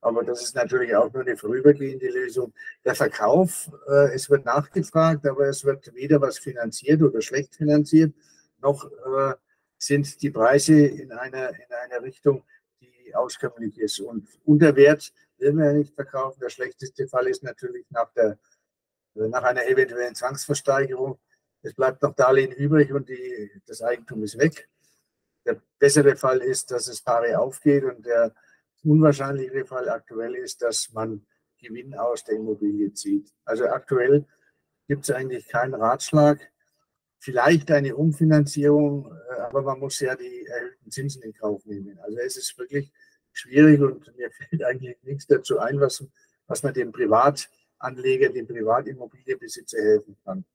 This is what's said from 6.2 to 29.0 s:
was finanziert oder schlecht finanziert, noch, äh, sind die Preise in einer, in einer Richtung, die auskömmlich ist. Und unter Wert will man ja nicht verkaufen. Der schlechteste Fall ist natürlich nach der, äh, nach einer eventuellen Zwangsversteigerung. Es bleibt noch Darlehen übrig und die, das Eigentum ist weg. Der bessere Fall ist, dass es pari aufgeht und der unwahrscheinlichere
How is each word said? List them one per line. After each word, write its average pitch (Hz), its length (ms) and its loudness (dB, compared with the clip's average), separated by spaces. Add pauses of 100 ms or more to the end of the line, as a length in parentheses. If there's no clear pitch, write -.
was 135 160 -2
finanziert 123 640 -2
oder 127 200 2
schlecht 139 340 -6
finanziert, 151 580 2 (480)
noch, 143 240 -2
äh, 135 480 -4 (440)
sind 143 440 -4
die 143 100 -4
Preise 143 540 4
in - 260 -4
einer, 127 380 -8
in - 160 -16 (260)
einer 123 120 -8
Richtung, 131 400 -2 (380)
die - 340 -16
auskömmlich 117 640 -6
ist. 104 200 -4
Und 113 280 -12 (180)
unter 151 300 6
Wert 143 360 6 (260)
will 143 160 0
man 156 120 2
ja 143 80 2
nicht 147 220 0
verkaufen. 135 460 -8
Der 123 80 -6
schlechteste 131 580 -10
Fall 127 200 -2
ist 127 160 -4
natürlich - 460 -14
nach 117 240 -4
der, 107 240 0 (760)
äh, 110 120 -4
nach 120 160 -4
einer 123 240 0
eventuellen 123 480 0
Zwangsversteigerung. 135 1000 -4 (440)
Es - 120 -14
bleibt 131 300 -2
noch 143 120 0
Darlehen 131 360 4
übrig 143 420 2
und 131 160 -4
die, 123 420 -12 (160)
das 113 140 -16
Eigentum 120 420 -6
ist 107 140 -10
weg. 156 320 0 (760)
Der 117 140 -4 (180)
bessere 139 380 6
Fall 131 240 0
ist, - 320 -6
dass - 160 -6
es 117 140 -14
pari 117 340 0
aufgeht 135 480 2
und 120 220 -8
der 117 280 0 (500)
unwahrscheinlichere 139 840 2